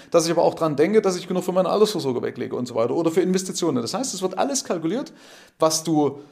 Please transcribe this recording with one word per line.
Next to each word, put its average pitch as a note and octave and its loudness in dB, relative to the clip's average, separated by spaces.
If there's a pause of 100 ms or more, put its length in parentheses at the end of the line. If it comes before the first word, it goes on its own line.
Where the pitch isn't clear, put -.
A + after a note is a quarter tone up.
(120)
dass E3 4
ich E3+ 0
aber E3 2
auch E3 4
dran D#3 0
denke, G3 4
dass F#3+ 0
ich E3+ -10
genug F3+ -2
für F3+ -4
meine F3+ 2
Altersvorsorge D#3+ 0
weglege A#2 -6
und B2 -4
so A#2 -8
weiter A#2+ 0
oder E3 0
für F3 2
Investitionen. F3+ 0
Das A#2 -6
heißt, B3 -4
es F#3 -6
wird F#3 -4
alles C4+ 0
kalkuliert, F#3 -4 (460)
was D#3+ 2
du D3+ 2 (120)